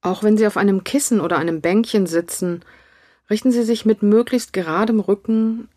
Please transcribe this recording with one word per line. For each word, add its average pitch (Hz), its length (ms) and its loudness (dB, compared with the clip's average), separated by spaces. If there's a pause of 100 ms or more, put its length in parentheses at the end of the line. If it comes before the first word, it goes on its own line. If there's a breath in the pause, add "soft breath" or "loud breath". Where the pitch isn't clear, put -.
Auch 185 220 -4
wenn 214 140 4
Sie 214 100 2
auf 208 80 -2
einem 196 300 0
Kissen 247 340 0
oder 165 180 0
einem 165 220 -2
Bänkchen 196 480 0
sitzen, 170 560 -4 (640 soft breath)
richten 214 220 0
Sie 240 120 2
sich 226 220 0
mit 214 160 2
möglichst 226 520 0
geradem 196 480 0
Rücken 220 760 -2